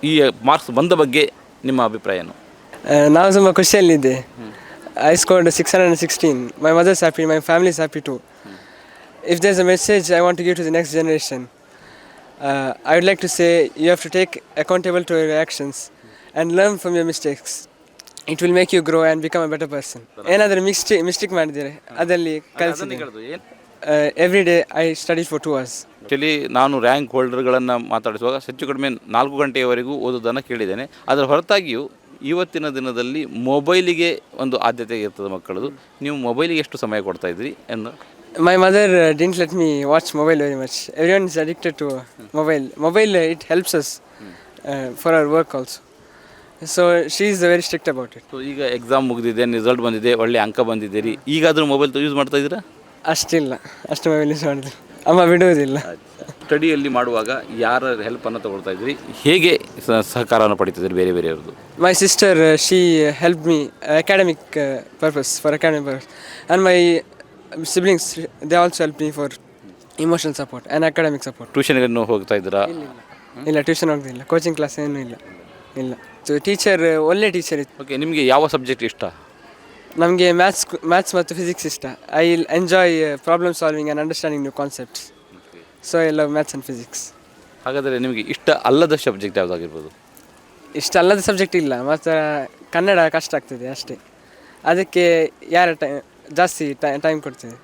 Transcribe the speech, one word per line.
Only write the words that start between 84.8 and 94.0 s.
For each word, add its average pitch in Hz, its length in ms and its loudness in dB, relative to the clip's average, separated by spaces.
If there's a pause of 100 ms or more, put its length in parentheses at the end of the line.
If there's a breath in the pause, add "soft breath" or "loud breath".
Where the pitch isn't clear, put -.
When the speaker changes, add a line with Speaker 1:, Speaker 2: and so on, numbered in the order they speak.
Speaker 1:
ಓಕೆ. - 800 -20
Speaker 2:
So 165 180 2
I 156 80 -2
love 151 200 0
maths 151 180 -4
and 135 100 -12
physics. - 460 -12 (540)
Speaker 1:
ಹಾಗಾದರೆ 135 320 -2
ನಿಮಗೆ 123 220 -4
ಇಷ್ಟ - 300 -4
ಅಲ್ಲದ 147 440 2
ಸಬ್ಜೆಕ್ಟ್ 101 440 -4
ಯಾವುದಾಗಿರ್ಬೋದು? 82 520 -6 (840)
Speaker 2:
ಇಷ್ಟ 147 200 -4
ಅಲ್ಲದ 185 220 4
ಸಬ್ಜೆಕ್ಟ್ 190 380 -2
ಇಲ್ಲ, 135 260 -2
ಮಾತ್ರ 151 280 -2 (640)
ಕನ್ನಡ 185 260 2
ಕಷ್ಟ 160 360 0
ಆಗ್ತದೆ 127 340 -8
ಅಷ್ಟೇ. 131 300 -12 (680 soft breath)